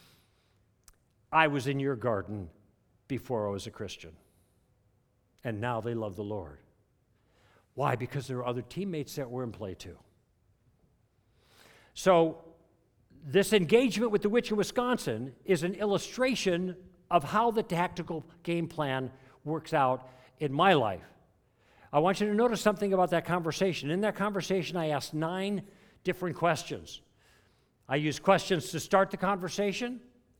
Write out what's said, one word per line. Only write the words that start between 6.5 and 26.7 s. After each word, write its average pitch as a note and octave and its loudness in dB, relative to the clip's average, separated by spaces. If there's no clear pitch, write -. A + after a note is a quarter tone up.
Why? C3 0
Because B2 -6
there B2+ -6
are A#2+ -4
other B2 -2
teammates E3 -8
that C3 -8
were B2+ -6
in A#2 -6
play F#2+ -10
too. E2+ -16
So E3 4
this F3+ 2
engagement G#3+ 4
with G3+ 2
the G#3+ 2
witch A#3 2
in G#3 0
Wisconsin C#3+ -2
is F3 2
an F3+ -2
illustration F#3+ 0
of F3 4
how A3 2
the G#3+ 0
tactical F3 -4
game E3+ -2
plan C3 -4
works D#3 -6
out C3 2
in C#3+ -2
my F3+ 6
life. G#2 2
I C#3+ 4
want F#3 4
you G#3 0
to G#3 0
notice A3+ 2
something G3+ 2
about F3+ 4
that E3 0
conversation. E3 0
In F#3 0
that G#3+ 0
conversation, F#3+ -2
I D#3+ 0
asked C#3+ -2
nine F#3 -2
different F3+ -2
questions. D3 -2